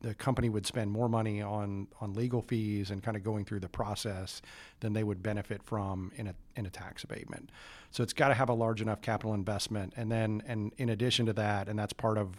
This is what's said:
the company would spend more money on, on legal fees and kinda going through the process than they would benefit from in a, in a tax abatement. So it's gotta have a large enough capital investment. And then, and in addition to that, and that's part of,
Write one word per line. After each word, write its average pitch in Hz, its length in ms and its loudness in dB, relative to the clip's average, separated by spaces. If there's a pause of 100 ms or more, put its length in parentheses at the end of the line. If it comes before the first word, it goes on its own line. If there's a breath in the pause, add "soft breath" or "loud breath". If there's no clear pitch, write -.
the 113 140 -2
company 120 340 2
would 107 160 0
spend 107 260 0
more 113 160 2
money 110 340 2
on, 101 460 -2 (140)
on 104 120 -4
legal 120 280 2
fees 104 500 0
and 98 100 -2
kinda 107 200 -2
going 104 240 0
through 101 160 -4
the 90 80 -6
process 101 720 -4 (400 loud breath)
than 110 100 0
they 110 140 2
would 95 180 -2
benefit 104 400 -2
from 98 540 -2
in 107 100 -4
a, 92 80 -6 (220)
in 107 80 -2
a 92 40 -6
tax - 360 -12
abatement. - 460 -10 (400 loud breath)
So 127 120 0
it's - 100 -2
gotta 139 200 6
have 127 160 4
a 120 40 4
large 113 280 2
enough 107 200 0
capital 110 320 0
investment. 101 640 -2
And 113 160 -2
then, 110 340 2
and 107 320 -2
in 120 120 2
addition 117 360 4
to 110 80 4
that, 104 360 2
and 104 100 0
that's 104 140 -2
part 110 240 4
of, 95 220 0